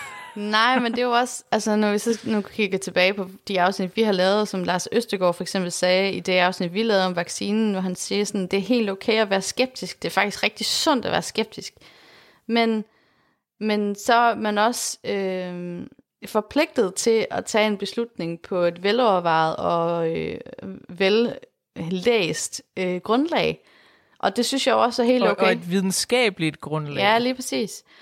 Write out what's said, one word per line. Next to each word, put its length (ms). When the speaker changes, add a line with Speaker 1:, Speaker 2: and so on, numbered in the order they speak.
Speaker 1:
Nej, 420
men 140
det 60
er 40
jo 100
også, 380
altså, 260
når 160
vi 60
så 260
nu 180
kigger 360
tilbage 360
på 160
de 120
afsnit, 360
vi 60
har 100
lavet, 360
som 160
Lars 280
Østegård 420
for 80
eksempel 300
sagde 400
i 80
det 120
afsnit, 420
vi 80
lavede 240
om 100
vaccinen, 560
hvor 80
han 140
siger 300
sådan, 220
"Det 100
er 60
helt 280
okay 300
at 100
være 120
skeptisk. 600
Det 60
er 40
faktisk 300
rigtig 240
sundt 380
at 80
være 100
skeptisk." 500
Men, 380
men 340
så 200
er 200
man 240
også, 460
øh, 840
forpligtet 680
til 360
at 140
tage 220
en 120
beslutning 600
på 160
et 260
velovervejet 760
og, 600
øh, 220
vellæst, 1700
øh, 200
grundlag. 680
Og 180
det 100
synes 200
jeg 80
også 280
er 40
helt 180
Speaker 2:
Og, 60
Speaker 1:
okay. 160
Speaker 2:
og 60
et 180
videnskabeligt 880
grundlag. 420
Speaker 1:
Ja, 160
lige 160
præcis. 500